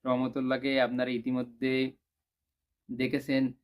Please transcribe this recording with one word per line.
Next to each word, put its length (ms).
রহমতুল্লাহকে 760
আপনারা 300
ইতিমধ্যে 600
দেখেছেন। 540